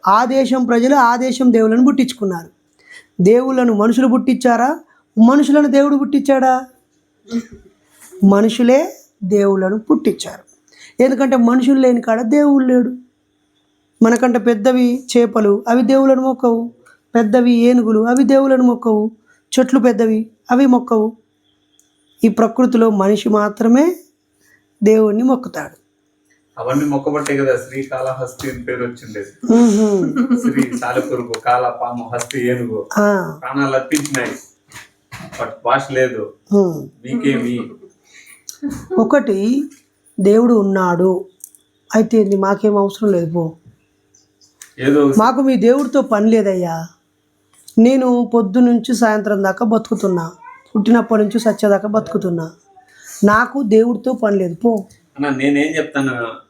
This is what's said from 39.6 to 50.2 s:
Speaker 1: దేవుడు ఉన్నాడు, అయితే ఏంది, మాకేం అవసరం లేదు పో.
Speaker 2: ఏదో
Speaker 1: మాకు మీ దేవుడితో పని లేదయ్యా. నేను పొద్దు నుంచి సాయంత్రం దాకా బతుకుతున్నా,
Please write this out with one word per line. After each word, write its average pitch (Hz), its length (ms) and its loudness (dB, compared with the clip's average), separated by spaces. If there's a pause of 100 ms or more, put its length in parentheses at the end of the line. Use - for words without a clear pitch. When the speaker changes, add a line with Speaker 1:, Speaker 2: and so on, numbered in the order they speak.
Speaker 1:
దేవుడు 220 340 4
ఉన్నాడు, 185 720 0 (680)
అయితే 220 240 2
ఏంది, 202 180 2
మాకేం 202 400 0
అవసరం 202 360 -2
లేదు 170 200 -2
పో. 165 200 -4 (1300)
Speaker 2:
ఏదో 139 400 2
Speaker 1:
మాకు 240 240 2
మీ 262 140 2
దేవుడితో 254 460 2
పని 214 280 0
లేదయ్యా. 185 560 -2 (920)
నేను 247 560 2
పొద్దు 214 240 0
నుంచి 240 360 2
సాయంత్రం 214 480 0
దాకా 190 240 -2
బతుకుతున్నా, 196 680 -2 (440)